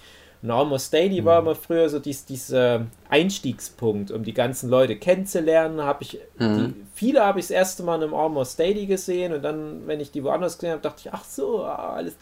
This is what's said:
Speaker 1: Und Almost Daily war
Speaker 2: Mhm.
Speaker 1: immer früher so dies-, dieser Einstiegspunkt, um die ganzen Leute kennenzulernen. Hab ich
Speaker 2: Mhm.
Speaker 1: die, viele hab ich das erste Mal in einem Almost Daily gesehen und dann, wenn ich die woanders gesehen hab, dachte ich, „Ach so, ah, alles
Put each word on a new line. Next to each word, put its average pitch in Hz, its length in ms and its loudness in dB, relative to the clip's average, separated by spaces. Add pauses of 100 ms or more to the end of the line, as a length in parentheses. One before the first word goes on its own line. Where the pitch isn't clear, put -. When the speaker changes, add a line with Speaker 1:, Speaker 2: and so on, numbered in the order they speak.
(420)
Speaker 1:
Und 117 100 -4
Almost 135 420 0
Daily 180 320 2
war 170 160 8
Speaker 2:
Mhm. 165 60 0
Speaker 1:
immer 156 80 2
früher 165 340 2
so 143 100 -2
dies-, 143 260 -8
dieser 123 600 2 (240)
Einstiegspunkt, 117 1000 0
um 110 120 -6
die 110 100 -6
ganzen 127 360 -2
Leute 123 280 4
kennenzulernen. 160 840 2
Hab 143 200 0
ich - 180 -12 (180)
Speaker 2:
Mhm. 107 200 2
Speaker 1:
die, 131 160 0 (200)
viele 233 320 4
hab 196 120 2
ich 175 80 -2
das - 60 -8
erste 185 320 0
Mal 170 120 0
in 160 80 -2
einem 156 100 -2
Almost 151 460 -2
Daily 196 260 0
gesehen 180 480 -2
und 143 80 -4
dann, 156 460 -8
wenn 151 140 -4
ich 143 100 -10
die 143 120 -6
woanders 160 340 -2
gesehen 170 160 -4
hab, 147 80 -6
dachte - 240 -6
ich, - 80 -12
„Ach 214 120 -10
so, 226 380 -4
ah, - 320 -6
alles 170 260 -8